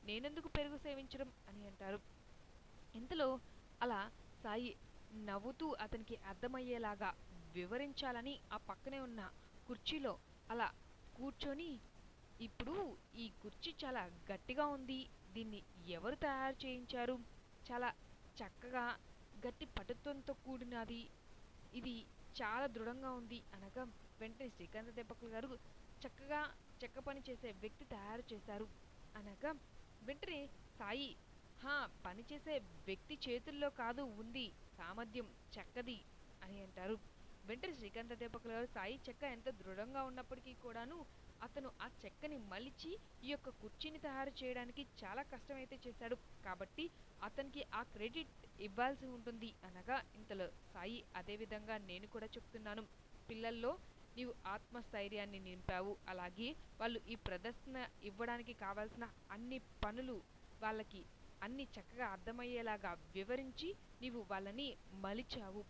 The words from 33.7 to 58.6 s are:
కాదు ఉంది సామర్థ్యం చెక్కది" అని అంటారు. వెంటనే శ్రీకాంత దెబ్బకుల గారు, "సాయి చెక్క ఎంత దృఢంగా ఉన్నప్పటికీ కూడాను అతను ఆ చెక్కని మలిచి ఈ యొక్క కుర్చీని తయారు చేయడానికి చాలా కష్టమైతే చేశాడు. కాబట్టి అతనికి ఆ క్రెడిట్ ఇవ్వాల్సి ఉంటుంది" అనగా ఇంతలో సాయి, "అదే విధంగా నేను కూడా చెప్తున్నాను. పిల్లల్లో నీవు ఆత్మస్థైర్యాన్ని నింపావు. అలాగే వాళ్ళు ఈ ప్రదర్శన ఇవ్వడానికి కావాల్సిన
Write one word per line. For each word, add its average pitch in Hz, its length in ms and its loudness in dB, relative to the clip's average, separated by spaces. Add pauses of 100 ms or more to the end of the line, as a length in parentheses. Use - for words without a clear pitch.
కాదు 247 320 4
ఉంది 226 500 0 (260)
సామర్థ్యం 214 480 0 (320)
చెక్కది" 233 420 -2 (420)
అని 196 200 -6
అంటారు. 190 360 2 (480)
వెంటనే 254 280 0
శ్రీకాంత 233 400 -2
దెబ్బకుల 233 360 -2
గారు, 233 160 4
"సాయి 233 420 0
చెక్క 247 160 -2
ఎంత 247 260 0
దృఢంగా 208 520 0
ఉన్నప్పటికీ 254 520 -2
కూడాను 247 520 -4 (360)
అతను 254 280 -2 (120)
ఆ 233 80 -2 (140)
చెక్కని 294 340 -2
మలిచి 254 600 -2 (260)
ఈ 254 40 -2
యొక్క 285 200 2
కుర్చీని 302 500 -4
తయారు 269 460 2
చేయడానికి 247 420 0 (180)
చాలా 214 180 0
కష్టమైతే 269 640 -4
చేశాడు. 233 280 2 (300)
కాబట్టి 196 460 0 (320)
అతనికి 269 520 0
ఆ 214 80 4
క్రెడిట్ 233 800 -2
ఇవ్వాల్సి 240 460 4
ఉంటుంది" 233 480 -4 (100)
అనగా 185 380 2 (120)
ఇంతలో 202 340 0 (260)
సాయి, 208 300 -2 (120)
"అదే 180 200 -2
విధంగా 214 420 0
నేను 202 280 -4
కూడా 220 200 -4
చెప్తున్నాను. 214 600 -4 (440)
పిల్లల్లో 233 480 4 (380)
నీవు 240 180 0 (120)
ఆత్మస్థైర్యాన్ని 202 920 0
నింపావు. 185 560 2 (120)
అలాగే 185 480 0 (240)
వాళ్ళు 233 280 4
ఈ 226 60 0
ప్రదర్శన 240 720 0 (160)
ఇవ్వడానికి 233 500 0
కావాల్సిన 214 560 0 (220)